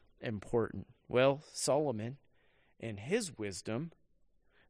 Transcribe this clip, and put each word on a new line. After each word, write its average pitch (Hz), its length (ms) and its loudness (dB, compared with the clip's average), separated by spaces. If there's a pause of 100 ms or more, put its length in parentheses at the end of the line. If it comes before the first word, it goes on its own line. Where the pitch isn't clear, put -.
(200)
important? 107 680 0 (200)
Well, 139 440 4
Solomon, 135 640 0 (640)
in 110 160 -6
his 170 420 -2
wisdom, 107 540 -4 (760)